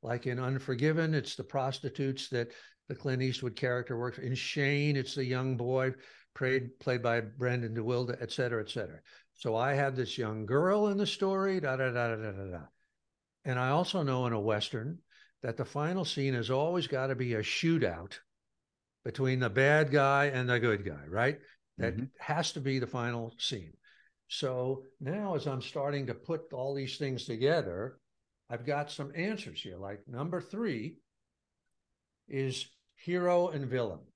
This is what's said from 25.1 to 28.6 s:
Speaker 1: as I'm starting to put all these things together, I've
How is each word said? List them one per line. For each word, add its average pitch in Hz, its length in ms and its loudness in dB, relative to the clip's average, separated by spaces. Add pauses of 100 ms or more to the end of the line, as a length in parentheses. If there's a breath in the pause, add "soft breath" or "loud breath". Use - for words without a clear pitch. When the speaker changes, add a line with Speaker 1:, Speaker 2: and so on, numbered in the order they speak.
Speaker 1:
as 147 120 -2
I'm 135 140 -2
starting 139 460 -2
to 120 80 -4
put 160 400 -6
all 131 180 -2
these 135 240 -4
things 135 300 -2
together, 120 720 0 (500)
I've 120 160 -8